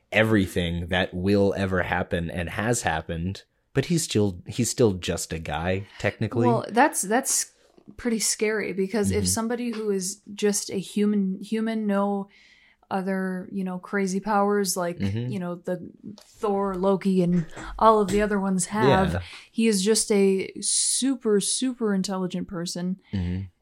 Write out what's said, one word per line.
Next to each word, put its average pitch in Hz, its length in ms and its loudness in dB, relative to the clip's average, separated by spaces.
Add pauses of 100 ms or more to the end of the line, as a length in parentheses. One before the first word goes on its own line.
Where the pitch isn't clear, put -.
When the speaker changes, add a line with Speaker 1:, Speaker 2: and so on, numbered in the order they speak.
(120)
Speaker 1:
everything 92 760 2
that 90 260 0
will 98 420 4
ever 92 260 0
happen 87 480 -2
and 85 200 -6
has 113 320 -2
happened. 85 640 -4 (280)
But 135 140 -2
he's 165 160 0
still, 101 440 0
he's - 240 -2
still 113 240 4
just 90 380 -6
a 82 60 -4
guy, 85 480 -4 (120)
technically. 110 480 0
Speaker 2:
Well, - 220 2
that's, 269 340 2
that's - 500 -2 (440)
pretty 233 220 -2
scary 214 560 -2
because 196 360 0
if 202 140 0
Speaker 1:
Mm-hmm. - 40 0
Speaker 2:
somebody 233 420 -2
who 214 200 -4
is 190 300 -4 (140)
just 202 340 0
a - 100 -6
human, 202 640 0
human, 220 440 -4
no 202 420 0 (640)
other, 190 600 -4
you 190 140 -4
know, 185 140 -6
crazy 196 420 -2
powers 202 560 2
like, 175 220 -2
Speaker 1:
Mm-hmm. 123 320 -2
Speaker 2:
you 202 80 -4
know, 175 160 -4
the 175 360 -6 (300)
Thor, 196 540 -2
Loki, 185 480 2
and 175 240 2 (320)
all 220 220 6
of 196 80 2
the 202 120 2
other 208 180 2
ones 190 280 0
have, 190 480 4
Speaker 1:
Yeah. 87 60 -2 (300)
Speaker 2:
he 226 180 2
is 202 140 2
just 214 300 2
a 196 480 4
super, 233 800 2
super 233 540 -2
intelligent 185 520 -2
person. 180 520 -6 (160)
Speaker 1:
Mm-hmm. 92 300 -2 (180)